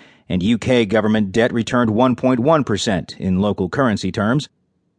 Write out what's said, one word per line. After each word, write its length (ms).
and 140
U 160
K 260
government 480
debt 200
returned 380
one 260
point 240
one 240
percent 540
in 220
local 280
currency 420
terms. 380